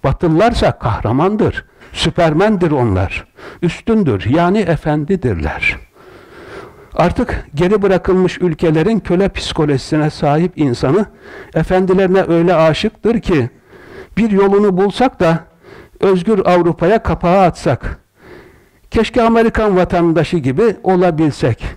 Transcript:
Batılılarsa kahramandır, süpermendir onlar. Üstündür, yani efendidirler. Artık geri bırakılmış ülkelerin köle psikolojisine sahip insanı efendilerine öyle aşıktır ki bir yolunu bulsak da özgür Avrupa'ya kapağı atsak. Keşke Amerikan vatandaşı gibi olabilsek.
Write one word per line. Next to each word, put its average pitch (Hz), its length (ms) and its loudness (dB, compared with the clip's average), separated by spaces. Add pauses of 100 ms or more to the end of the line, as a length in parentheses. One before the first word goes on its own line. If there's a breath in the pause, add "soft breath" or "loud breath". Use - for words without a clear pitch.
Batılılarsa 175 680 0
kahramandır, 139 920 -2 (280 loud breath)
süpermendir 170 760 0
onlar. 107 560 -2 (360 loud breath)
Üstündür, 180 640 -2
yani 170 320 2
efendidirler. 151 1200 -4 (1160 loud breath)
Artık - 600 -2
geri 180 280 0
bırakılmış 185 560 0
ülkelerin 165 600 0
köle 180 280 0
psikolojisine 151 800 -2
sahip 160 460 0
insanı 147 500 0 (480 loud breath)
efendilerine 185 760 2
öyle 170 260 2
aşıktır 180 680 0
ki 135 300 0 (680 loud breath)
bir 220 140 0
yolunu 202 460 2
bulsak 202 440 0
da 165 240 0 (560 loud breath)
özgür 190 440 0
Avrupa'ya 175 580 2
kapağı 175 380 0
atsak. - 580 -2 (920 loud breath)
Keşke 226 320 0
Amerikan 226 540 2
vatandaşı 170 600 0
gibi 156 460 0
olabilsek. 165 800 0 (120)